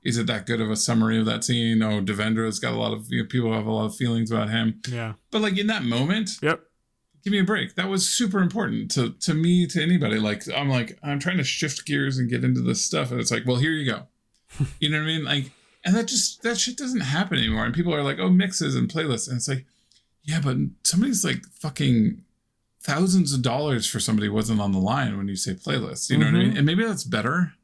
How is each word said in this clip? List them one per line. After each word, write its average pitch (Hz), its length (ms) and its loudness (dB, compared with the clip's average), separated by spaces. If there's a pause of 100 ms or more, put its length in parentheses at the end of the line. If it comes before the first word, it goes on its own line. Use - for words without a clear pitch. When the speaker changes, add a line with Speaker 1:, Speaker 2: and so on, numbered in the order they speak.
Speaker 1:
Is 117 140 0
it 117 100 -2
that 107 180 -4
good 113 160 -2
of 107 100 -2
a 107 40 0
summary 110 440 2
of 110 60 2
that 110 180 -2
scene? 113 380 2
Oh, 107 180 0
Devendra's 107 600 -2
got 117 140 -4
a 113 40 -2
lot 110 160 -2
of, 107 160 -10
you 120 140 -2
know, - 40 -6
people 117 260 0
have 107 120 -2
a 110 60 -2
lot 110 140 0
of 107 100 -6
feelings 117 360 -2
about 110 200 -2
him. 113 360 -2
Speaker 2:
Yeah. 117 260 -6 (180)
Speaker 1:
But, 214 100 0
like, 202 160 0
in 208 100 -2
that 214 160 -2
moment, 143 600 0
Speaker 2:
Yep. 160 200 0 (600)
Speaker 1:
give 196 80 -2
me 202 80 2
a 190 40 6
break. 185 300 -2
That 185 160 -4
was 190 180 0
super 202 320 0
important 131 520 -2
to, 127 200 0 (100)
to 170 120 0
me, 170 320 4
to 165 160 -2
anybody. 135 380 2
Like, 104 240 -2 (120)
I'm 139 140 0
like, 123 320 0
I'm 143 180 -4
trying 180 180 -2
to 147 60 2
shift - 440 -4
gears 139 320 0
and 120 100 0
get 123 140 -2
into 127 180 2
this 120 220 0
stuff. 147 280 -2
And 123 80 -4
it's 117 120 0
like, 117 160 0
well, 123 100 4
here 151 140 4
you 147 200 0
go. - 120 -4 (440)
Speaker 2:
<laughs> - 320 -2
Speaker 1:
You 151 100 0
know 151 100 2
what 156 60 -2
I - 20 -2
mean? 160 180 -2
Like, 139 260 -2 (320)
and 180 120 4
that 226 100 2
just, - 380 -2
that 226 160 0
shit 254 180 -2
doesn't 254 240 -2
happen 160 380 0
anymore. 110 260 0
And 120 80 -2
people 170 200 0
are 147 100 0
like, 139 160 -2
"Oh, 185 100 2
mixes 180 460 2
and 123 120 2
playlists." 147 400 -2
And 123 100 -4
it's 123 100 -4
like, 135 180 -4 (580)
yeah, 156 160 -2
but 135 180 0 (260)
somebody's, 226 420 2
like, - 200 -2 (140)
fucking 131 640 2 (580)
thousands 170 540 2
of 131 80 0
dollars 127 460 0
for 110 120 -2
somebody 107 300 2
wasn't 110 320 0
on 101 100 0
the 95 80 2
line 110 380 0
when 98 100 -4
you 98 80 -4
say 92 200 -4
playlists. - 560 -4
You - 80 4
know 151 80 6
what 156 80 4
I - 20 6
mean? 185 120 6
Speaker 2:
Mm-hmm. 214 80 0
Speaker 1:
And 139 100 4
maybe 180 180 2
that's 214 180 -4
better 127 500 0 (100)